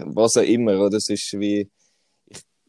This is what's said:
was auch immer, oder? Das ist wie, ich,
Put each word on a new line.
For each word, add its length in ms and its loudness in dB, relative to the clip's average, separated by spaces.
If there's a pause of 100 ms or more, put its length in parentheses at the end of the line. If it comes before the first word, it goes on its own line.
was 300 0
auch 80 4
immer, 340 2
oder? 140 2
Das 180 -2
ist 300 -6
wie, 300 -2 (580)
ich, 120 -20 (300)